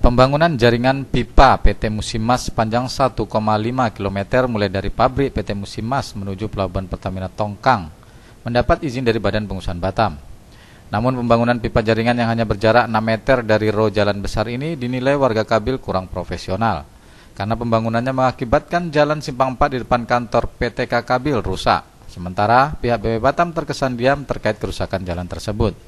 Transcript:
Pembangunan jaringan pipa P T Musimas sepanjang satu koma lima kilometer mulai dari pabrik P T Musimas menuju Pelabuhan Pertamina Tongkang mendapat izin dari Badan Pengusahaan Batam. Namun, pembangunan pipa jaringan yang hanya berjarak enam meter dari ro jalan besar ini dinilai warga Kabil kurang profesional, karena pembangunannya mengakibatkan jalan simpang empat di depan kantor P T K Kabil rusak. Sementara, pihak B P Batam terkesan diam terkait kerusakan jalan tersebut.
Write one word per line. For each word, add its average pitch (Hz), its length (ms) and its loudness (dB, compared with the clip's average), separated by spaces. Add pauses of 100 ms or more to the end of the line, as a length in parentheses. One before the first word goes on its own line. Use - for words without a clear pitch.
Pembangunan 139 480 4
jaringan 120 480 2
pipa 123 560 4
P - 160 4
T 110 160 -4
Musimas 113 560 -2
sepanjang 117 400 0
satu 120 400 -2
koma 110 320 0
lima 120 320 0
kilometer 98 560 0
mulai 104 240 0
dari 95 160 -2
pabrik 127 480 0
P 107 80 -4
T - 80 -8
Musimas 110 640 -6
menuju 98 320 -6
Pelabuhan 95 400 -4
Pertamina 92 400 -6
Tongkang 101 640 -2 (560)
mendapat 120 400 0
izin 127 160 -4
dari 113 160 2
Badan 101 320 -2
Pengusahaan 90 320 -6
Batam. 95 320 0 (720)
Namun, 123 320 0
pembangunan 117 400 4
pipa 117 240 0
jaringan 113 320 2
yang 117 160 0
hanya 113 160 0
berjarak 110 400 4
enam 110 160 0
meter 113 400 2
dari 107 320 2
ro 107 160 2
jalan 101 320 0
besar 104 240 -2
ini 139 320 -6
dinilai 127 400 0
warga 120 240 2
Kabil 113 400 0
kurang 92 240 -4
profesional, 90 800 -4 (480)
karena 107 240 -4
pembangunannya 117 560 0
mengakibatkan 143 800 -2
jalan 151 240 2
simpang 131 400 -4
empat 143 160 2
di 123 80 -4
depan 120 240 0
kantor 120 480 0
P 120 160 -4
T 123 160 -4
K 120 160 0
Kabil 127 400 0
rusak. 95 400 0 (240)
Sementara, 104 720 0
pihak 117 240 0
B 113 160 0
P 110 80 0
Batam 175 240 0
terkesan 135 480 -4
diam 139 240 2
terkait - 400 -2
kerusakan 95 400 -4
jalan 90 240 -6
tersebut. 101 480 -2 (140)